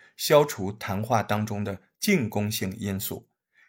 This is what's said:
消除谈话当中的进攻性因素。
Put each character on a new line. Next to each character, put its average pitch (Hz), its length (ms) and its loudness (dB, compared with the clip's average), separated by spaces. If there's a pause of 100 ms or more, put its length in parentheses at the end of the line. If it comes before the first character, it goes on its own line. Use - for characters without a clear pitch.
(160)
消 151 280 6
除 101 260 -6
谈 104 320 -4
话 113 200 2
当 107 220 0
中 104 200 -4
的 98 160 -6 (180)
进 160 300 2
攻 107 220 -2
性 95 280 -4
因 98 220 -4
素。 - 280 -10 (400)